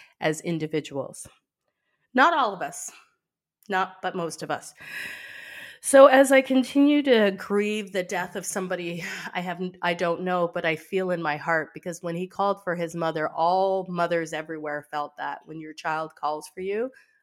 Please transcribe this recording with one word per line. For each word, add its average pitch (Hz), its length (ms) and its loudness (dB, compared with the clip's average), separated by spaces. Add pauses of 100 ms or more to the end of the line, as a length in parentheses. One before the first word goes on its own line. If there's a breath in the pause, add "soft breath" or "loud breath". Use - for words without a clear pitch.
(220 loud breath)
as 156 200 -2
individuals. 156 840 -6 (880)
Not 294 180 6
all 247 200 0
of 175 80 -8
us. - 280 -10 (800 soft breath)
Not, 190 320 -2
but 185 140 -4
most 170 280 -6
of 151 60 -12
us. - 240 -6 (1040 loud breath)
So 269 280 10
as 269 240 8
I 269 100 8
continue 277 640 4
to 226 280 6
grieve 202 600 -2
the 190 100 -2
death 180 340 -6
of 190 100 -8
somebody 180 580 -6 (300 loud breath)
I 180 80 -4
haven't, 180 400 -6
I 175 120 0
don't 175 280 -2
know, 180 320 0
but 170 120 -4
I 160 100 0
feel 185 360 -2
in 170 100 -2
my 151 160 -2
heart, 160 360 -2
because 165 280 -12
when 170 140 -6
he 180 120 -6
called 196 360 -2
for 175 120 -2
his 170 200 -6
mother, 160 340 -2
all 190 580 0
mothers 170 460 -2
everywhere 156 560 -8
felt 147 280 -6
that. 143 280 -10
When 160 140 -14
your 156 140 -14
child 160 420 -6
calls 151 380 -6
for 185 80 -12
you, 208 280 -4 (340 soft breath)